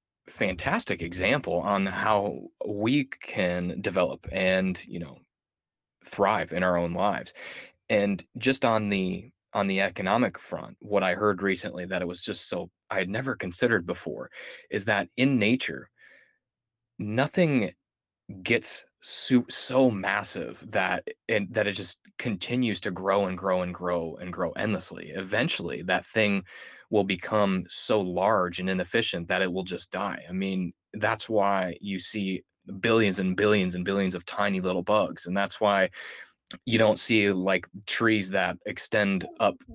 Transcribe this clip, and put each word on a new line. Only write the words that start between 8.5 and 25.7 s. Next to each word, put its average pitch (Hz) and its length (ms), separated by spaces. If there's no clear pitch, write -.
on 107 240
the, 92 420
on 101 140
the 95 140
economic 98 560
front, - 440
what 104 200
I 92 140
heard 98 260
recently 92 440
that 92 160
it 87 60
was 82 140
just - 280
so, 90 200
I 98 80
had 95 100
never 123 260
considered 98 520
before, - 420
is 98 160
that 104 300
in 131 240
nature, - 500
nothing 127 720
gets - 420
so, - 480
so 127 420
massive 98 720
that, 92 360
and 104 220
that 104 160
it 104 40
just 98 280
continues 117 640
to 104 100
grow 95 360
and 92 100
grow 92 240
and 90 120
grow 87 460
and 90 140
grow 90 180
endlessly. 98 640
Eventually, 95 680